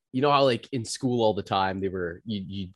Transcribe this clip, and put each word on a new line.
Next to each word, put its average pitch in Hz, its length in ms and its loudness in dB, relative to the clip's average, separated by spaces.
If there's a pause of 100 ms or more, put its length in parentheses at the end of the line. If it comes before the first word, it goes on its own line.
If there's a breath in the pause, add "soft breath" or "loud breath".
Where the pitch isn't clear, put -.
(120)
you 127 100 -2
know 143 100 4
how, 139 120 6
like, 120 280 2
in 120 120 -4
school 123 380 0
all 107 120 4
the 95 80 -4
time, 95 380 0
they 95 80 -2
were, 90 360 -6
you, 101 220 -4
you 95 300 -8